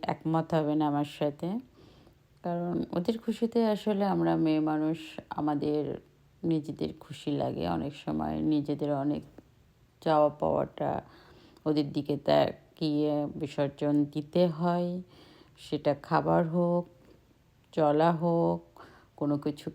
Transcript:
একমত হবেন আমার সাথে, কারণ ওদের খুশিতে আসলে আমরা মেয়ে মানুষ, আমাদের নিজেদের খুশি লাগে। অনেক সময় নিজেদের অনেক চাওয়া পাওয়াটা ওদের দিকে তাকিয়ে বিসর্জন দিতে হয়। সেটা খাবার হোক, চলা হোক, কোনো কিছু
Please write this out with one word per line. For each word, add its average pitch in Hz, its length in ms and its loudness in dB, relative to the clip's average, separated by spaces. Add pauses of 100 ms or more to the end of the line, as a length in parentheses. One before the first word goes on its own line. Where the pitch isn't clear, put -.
একমত 160 520 -2
হবেন 151 280 2
আমার 147 220 2
সাথে, 151 540 -4 (840)
কারণ 175 480 -2
ওদের 220 280 -2
খুশিতে 226 480 0
আসলে 208 380 0
আমরা 170 320 2
মেয়ে 156 240 2
মানুষ, 156 380 0 (320)
আমাদের 147 680 -2 (440)
নিজেদের 156 440 -2 (120)
খুশি - 300 -10
লাগে। 139 380 -2
অনেক 147 260 -4
সময় 156 460 -4
নিজেদের 147 520 0
অনেক 147 300 -2 (800)
চাওয়া 151 280 6
পাওয়াটা 147 720 -2 (640)
ওদের 147 260 0
দিকে 147 240 -2
তাকিয়ে 147 1120 0 (100)
বিসর্জন 147 680 0
দিতে 151 420 0
হয়। 175 560 0 (540)
সেটা 147 380 -2
খাবার 165 540 2
হোক, 175 360 0 (880)
চলা 156 400 4
হোক, 170 480 2 (560)
কোনো 147 220 0
কিছু 147 360 -6